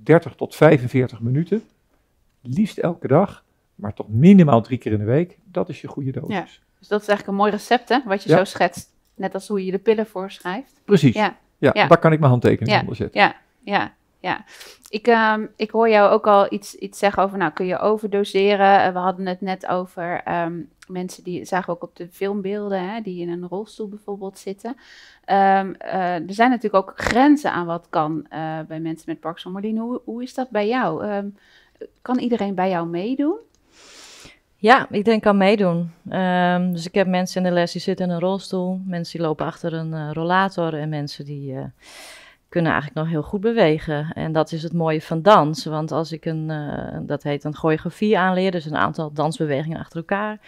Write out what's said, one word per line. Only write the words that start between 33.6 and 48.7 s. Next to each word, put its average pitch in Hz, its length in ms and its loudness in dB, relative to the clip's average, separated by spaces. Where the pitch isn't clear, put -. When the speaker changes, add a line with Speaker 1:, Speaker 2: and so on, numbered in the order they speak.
Speaker 3:
Ja, 220 340 4
iedereen 214 300 2
kan 208 160 4
meedoen. 190 540 2
Ehm, 180 640 0
dus 165 140 -6
ik - 80 -6
heb 190 120 2
mensen 180 360 0
in 180 60 0
de 175 60 2
les 175 180 2
die 175 80 -8
zitten 185 260 -2
in 175 60 0
een 170 80 -4
rolstoel, 185 680 -4
mensen 170 320 -8
die 165 80 -2
lopen 147 200 -2
achter 165 260 -8
een, 160 220 -6
eh, 151 180 -6
rollator 175 600 -2
en 151 140 -6
mensen 147 360 -6
die, 139 300 -12
eh, 135 100 -10
kunnen 165 240 0
eigenlijk 147 300 -2
nog 160 100 -4
heel 151 100 -2
goed 202 180 -6
bewegen. 160 720 0
En 160 180 -6
dat 156 200 0
is 160 100 -6
het 165 100 -8
mooie 160 300 -2
van 160 200 -6
dans, 160 420 4
want 156 280 -6
als 156 200 -4
ik 156 120 -10
een, 156 260 -6
eh, - 520 -8
dat 143 200 -6
heet 143 220 -4
een 147 100 -6
choreografie 175 640 0
aanleer, 185 320 2
dus 175 140 -4
een 156 120 -6